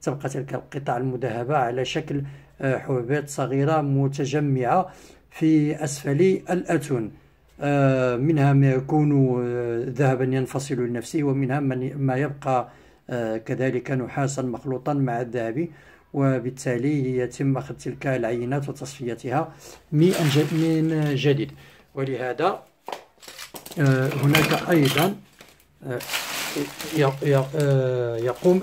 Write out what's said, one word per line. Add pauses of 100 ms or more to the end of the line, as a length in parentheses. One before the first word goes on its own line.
تبقى
تلك
القطع
المذهبة
على
شكل، (400)
آه،
حبيبات
صغيرة
متجمعة (420)
في
أسفل (280)
الأتون. (500)
آه،
منها
ما
يكون،
آه،
ذهبا
ينفصل
لنفسه،
ومنها
من،
ما
يبقى، (400)
آه،
كذلك
نحاسا
مخلوطا
مع
الذهب، (460)
وبالتالي
يتم
أخذ
تلك
العينات
وتصفيتها (380)
من
ج-،
من
جديد. (440)
ولهذا، (1160)
آه،
هناك
أيضا، (680)
آه، (960)
ي-،
ي-، (120)
آه،
يقوم